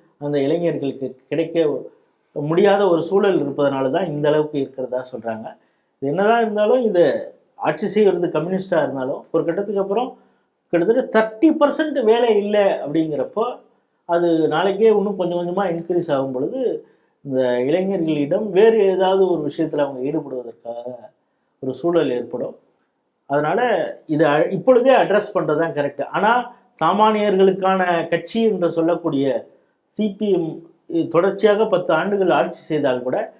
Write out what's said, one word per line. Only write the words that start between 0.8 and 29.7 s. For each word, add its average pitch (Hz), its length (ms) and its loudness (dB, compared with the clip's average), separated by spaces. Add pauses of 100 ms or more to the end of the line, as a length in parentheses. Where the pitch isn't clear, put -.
கிடைக்க 160 260 -4 (800)
முடியாத 190 520 2
ஒரு 165 140 2
சூழல் 190 380 2
இருப்பதனால 135 520 0
தான் 175 160 -2
இந்த 147 200 -2
அளவுக்கு 151 320 0
இருக்கிறதா 127 520 -6
சொல்றாங்க. 113 340 -8 (560)
இது 135 100 -2
என்னதான் 208 300 2
இருந்தாலும், 214 400 2
இது 180 220 4 (520)
ஆட்சி 156 320 -4
செய்வது 185 400 2
கம்யூனிஸ்டா 175 540 -2
இருந்தாலும் 131 500 -4
ஒரு 160 140 0
கட்டத்துக்கு 196 360 -2
அப்புறம் 220 360 -4 (560)
கிட்டத்தட்ட 208 380 2
தேர்ட்டி 220 380 2 (100)
பர்சன்ட் 285 440 0
வேலை 226 340 4
இல்லை 202 340 2
அப்படிங்கிறப்போ, 151 760 -2 (600)
அது 170 420 2
நாளைக்கே 196 420 2
இன்னும் 202 260 2
கொஞ்சம் 175 240 -4
கொஞ்சமா 180 280 -2
இன்க்ரீஸ் 170 440 -2
ஆகும் 135 200 -2
பொழுது 180 540 -4 (400)
இந்த 131 160 -2 (180)
இளைஞர்களிடம் 170 880 -2
வேறு 220 360 6
ஏதாவது 190 460 2
ஒரு 160 160 -2
விஷயத்துல 151 380 -2
அவங்க 131 220 -6
ஈடுபடுவதற்காக 123 760 -8 (800)
ஒரு 131 100 -4
சூழல் 165 380 0
ஏற்படும். 123 440 -6 (760)
அதனால 151 300 0 (460)
இதை 156 220 2
அ-, 160 220 2
இப்பொழுதே 247 460 4
அட்ரஸ் 196 380 2
பண்றது 156 240 -2
தான் 160 160 -2
கரெக்ட். 143 300 -4
ஆனா 190 280 0 (480)
சாமானியர்களுக்கான 190 1300 2
கட்சி 170 340 -4
என்று 180 300 0
சொல்லக்கூடிய 165 540 0 (720)